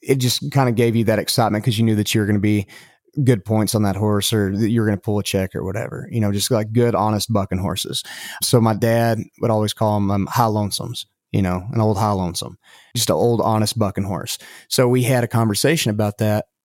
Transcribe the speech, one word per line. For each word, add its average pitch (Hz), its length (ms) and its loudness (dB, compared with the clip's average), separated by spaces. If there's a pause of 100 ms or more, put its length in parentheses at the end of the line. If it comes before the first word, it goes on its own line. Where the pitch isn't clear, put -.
It 139 160 2
just 127 340 -2
kinda 131 200 2
gave 117 240 2
you 113 100 2
that 110 140 2
excitement 104 460 0
'cause 107 120 0
you 113 60 2
knew 110 120 2
that 104 180 0
you 110 80 2
were 98 60 0
gonna 104 120 2
be 104 280 0 (560)
good 117 200 2
points 110 300 0
on 110 100 2
that 98 120 0
horse 104 360 0
or 101 240 0
that 104 140 0
you 117 100 0
were 107 80 2
gonna 104 100 2
pull 104 200 -4
a 101 60 -2
check 95 320 -2
or - 80 -4
whatever, - 480 -8
you 117 100 -2
know, 101 100 0
just, 101 200 -2
like, 107 200 0
good, 117 220 4
honest 107 400 0
bucking 95 240 -2
horses. - 460 -6 (400)
So 120 180 2
my 110 140 2
dad 117 440 0 (220)
would 110 80 0
always 107 240 0
call 107 220 0
'em, 101 160 0
um, 101 160 0
high - 180 0
lonesomes, 107 600 -4 (260)
you 107 100 0
know, 90 220 -2 (100)
an 113 80 0
old 107 160 2
high 107 140 0
lonesome, 90 460 -4 (380)
just 117 140 -2
an 82 60 2
old, 113 260 2
honest 110 380 0
bucking 95 240 -2
horse. - 340 -6 (320)
So 127 180 2
we 127 160 2
had 123 200 2
a 117 40 0
conversation 117 600 0
about 104 300 -2
that 107 260 0 (200)